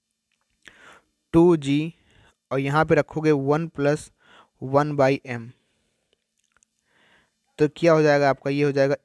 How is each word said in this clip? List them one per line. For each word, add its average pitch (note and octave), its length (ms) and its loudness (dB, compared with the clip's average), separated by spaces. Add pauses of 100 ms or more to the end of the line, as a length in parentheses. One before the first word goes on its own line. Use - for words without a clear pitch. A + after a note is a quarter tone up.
(1300)
टू E3+ 240 6
जी D3 340 -4 (580)
और C3+ 100 -4
यहाँ D3 240 0
पे D#3+ 100 0
रखोगे D#3 380 0
वन D3 360 -2
प्लस C#3+ 420 -4 (520)
वन C#3+ 340 -2
by C3+ 140 2 (180)
m, A#2 180 -12 (2000)
तो D3+ 100 2
क्या E3 240 0
हो D#3 100 2
जाएगा C#3+ 280 2
आपका? C3+ 200 -6
ये C#3+ 140 -2
हो C#3+ 80 -2
जाएगा C#3 320 0